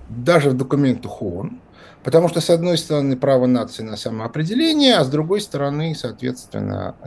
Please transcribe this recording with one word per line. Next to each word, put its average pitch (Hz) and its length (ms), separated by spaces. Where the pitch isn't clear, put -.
даже 139 400
в 127 60
документах 131 680
оон, 92 380
потому 165 260
что, 170 120
с - 80
одной 170 300
стороны, 139 360
право 131 300
нации 117 380
на 107 120
самоопределение, 208 1000
а 156 60
с 127 60
другой 160 300
стороны, 147 560
соответственно, 104 1000